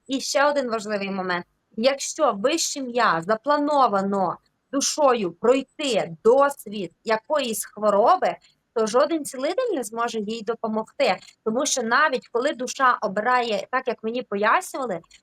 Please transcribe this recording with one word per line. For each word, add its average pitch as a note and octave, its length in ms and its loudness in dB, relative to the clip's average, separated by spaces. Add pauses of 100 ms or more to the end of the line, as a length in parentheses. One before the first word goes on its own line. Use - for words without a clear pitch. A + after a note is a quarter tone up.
І C4 140 -4
ще C#4 240 0
один C#4+ 260 0
важливий G3+ 400 -4
момент. F#3 360 -4 (300)
Якщо C4+ 560 0
вищим C4 580 -2
я G#3 360 2
заплановано G#3+ 1120 2 (360)
душою B3 600 2
пройти A#3+ 920 0
досвід A3+ 680 2 (120)
якоїсь A3+ 600 -2
хвороби, G#3+ 720 2 (380)
то A3 120 0
жоден C#4+ 380 2
цілитель F#4 500 -4
не B3+ 100 -4
зможе A3+ 340 -6
їй A3 240 -6
допомогти. A3 720 -2 (280)
Тому A#3+ 220 -2
що C4+ 160 -2
навіть B3+ 460 0
коли C4 240 -2
душа B3 500 0
обирає, A3 680 0
так B3+ 180 -2
як A3 140 -4
мені A#3 200 -4
пояснювали, A3 800 -2 (220)